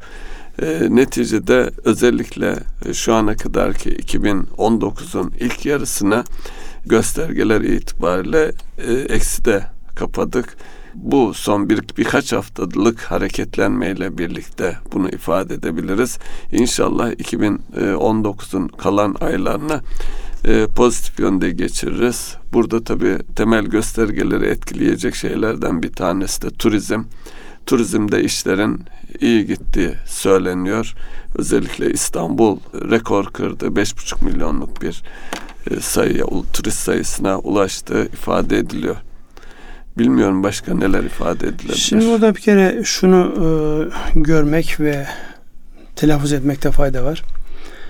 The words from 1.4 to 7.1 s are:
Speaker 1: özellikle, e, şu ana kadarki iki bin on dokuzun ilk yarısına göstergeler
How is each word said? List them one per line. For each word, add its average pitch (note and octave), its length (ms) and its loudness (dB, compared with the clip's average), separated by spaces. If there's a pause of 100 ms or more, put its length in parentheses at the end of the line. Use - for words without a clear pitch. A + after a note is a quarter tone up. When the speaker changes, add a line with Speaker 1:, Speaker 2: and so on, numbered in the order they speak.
Speaker 1:
özellikle, A2+ 720 0 (280)
e, - 100 -4
şu - 200 0
ana A2 220 2
kadarki - 540 0
iki - 340 0
bin G2 320 2
on G#2+ 240 2
dokuzun G2+ 600 -4
ilk - 260 -4
yarısına A#2 580 0 (600)
göstergeler A2+ 760 2